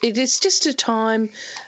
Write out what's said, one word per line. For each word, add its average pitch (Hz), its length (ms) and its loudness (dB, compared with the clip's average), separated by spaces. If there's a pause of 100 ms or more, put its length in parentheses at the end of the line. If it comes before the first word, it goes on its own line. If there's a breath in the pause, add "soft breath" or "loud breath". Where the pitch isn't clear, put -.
it 233 160 2
is 254 220 0
just - 260 2
a 285 80 2
time, 220 560 0 (380 loud breath)